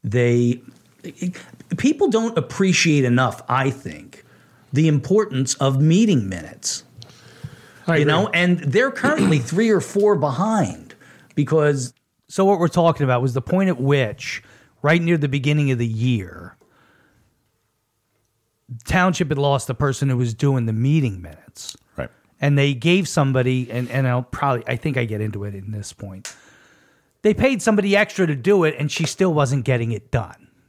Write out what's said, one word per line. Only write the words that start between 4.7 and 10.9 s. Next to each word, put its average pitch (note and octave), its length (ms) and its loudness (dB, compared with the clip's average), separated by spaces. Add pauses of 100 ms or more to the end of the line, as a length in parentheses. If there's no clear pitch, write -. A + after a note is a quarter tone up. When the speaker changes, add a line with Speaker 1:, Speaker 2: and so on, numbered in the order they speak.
Speaker 1:
the D#3 140 2
importance D3 680 0
of C3+ 260 0
meeting D#3+ 480 2
minutes. - 560 -10 (1000)
Speaker 2:
I E3+ 100 0
Speaker 1:
You C#3+ 60 2
Speaker 2:
agree. D3 100 2
Speaker 1:
know, F#3 160 2
and F3+ 320 2
they're G3 300 0
currently B3 480 0
<clears throat> A#2+ 120 -4
three A3 200 2
or G3 100 4
four G#3 360 2
behind D3 800 -2 (400)